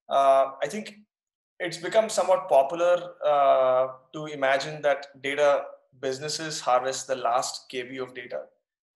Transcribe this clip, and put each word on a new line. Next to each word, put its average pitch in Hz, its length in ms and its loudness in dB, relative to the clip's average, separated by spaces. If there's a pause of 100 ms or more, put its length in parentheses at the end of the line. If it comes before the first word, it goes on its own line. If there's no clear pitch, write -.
Uh, 135 440 4 (100)
I 147 40 -4
think 214 300 -10 (600)
it's 170 180 -6
become 190 320 2
somewhat 185 400 0
popular, 175 640 2 (120)
uh, 135 640 4 (260)
to 156 120 -10
imagine 143 560 -2
that 139 240 0 (160)
data 143 400 2 (380)
businesses 151 600 -6
harvest 131 480 -2
the 131 80 -4
last 120 520 -4
K 123 140 -8
B 131 160 -12
of 131 160 -10
data. 120 280 -12 (540)